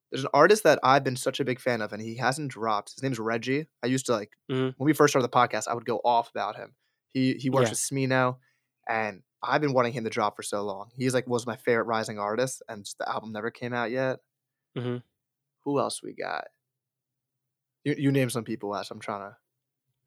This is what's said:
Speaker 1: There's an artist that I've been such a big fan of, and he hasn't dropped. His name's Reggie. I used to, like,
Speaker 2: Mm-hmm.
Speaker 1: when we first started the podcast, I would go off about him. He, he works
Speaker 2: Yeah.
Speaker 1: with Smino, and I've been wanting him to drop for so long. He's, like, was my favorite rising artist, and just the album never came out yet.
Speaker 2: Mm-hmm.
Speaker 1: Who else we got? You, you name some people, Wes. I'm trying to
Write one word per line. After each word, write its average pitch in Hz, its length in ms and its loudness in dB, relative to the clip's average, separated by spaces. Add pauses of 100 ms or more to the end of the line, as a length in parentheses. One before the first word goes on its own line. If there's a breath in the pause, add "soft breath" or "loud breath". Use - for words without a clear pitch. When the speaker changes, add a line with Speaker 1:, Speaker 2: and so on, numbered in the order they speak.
(120)
Speaker 1:
There's 135 140 -4
an - 80 -4
artist 175 320 8
that 147 180 8
I've 135 220 8
been 127 100 0
such 127 240 -4
a 139 60 0
big 123 140 -2
fan 120 220 0
of, 107 120 -6
and 107 80 -8
he 113 160 -8
hasn't 131 340 0
dropped. 104 440 -2
His - 80 -14
name's 131 160 -2
Reggie. 117 480 -2 (140)
I 123 60 -2
used 131 200 0
to, 123 40 2
like, 104 260 -4 (140)
Speaker 2:
Mm-hmm. 131 260 -2
Speaker 1:
when 131 80 -4
we 151 80 4
first 151 200 6
started 120 180 2
the - 60 0
podcast, 120 320 2
I - 40 -2
would 117 120 -8
go 120 180 -2
off 117 260 2
about 107 280 -6
him. 107 180 -16 (340)
He, 131 260 0
he 131 140 -4
works 127 180 4
Speaker 2:
Yeah. 107 40 0
Speaker 1:
with 120 80 -4
Smino, 131 580 0 (500)
and 107 360 -4 (200)
I've 139 180 2
been 143 120 0
wanting 120 200 2
him 120 100 -6
to 110 60 -2
drop 104 260 0
for 107 80 -12
so 104 200 -4
long. 101 320 -8
He's, 127 200 -2
like, 127 120 -2
was 120 200 -2
my 110 100 -6
favorite 117 280 0
rising 110 340 -4
artist, 110 500 -2
and 104 160 -12
just - 140 -14
the - 100 -6
album 110 220 -6
never 107 200 -6
came 123 220 -10
out 120 180 -4
yet. 131 280 -2 (580)
Speaker 2:
Mm-hmm. 123 200 -6 (680)
Speaker 1:
Who 143 140 0
else 113 220 -4
we 104 120 -14
got? 90 320 -6 (1400)
You, 143 140 -2
you 139 140 2
name 131 180 2
some 113 140 -4
people, 107 260 -6
Wes. 101 220 -6
I'm 110 80 -14
trying 101 220 -8 (100)
to 120 60 -20 (680)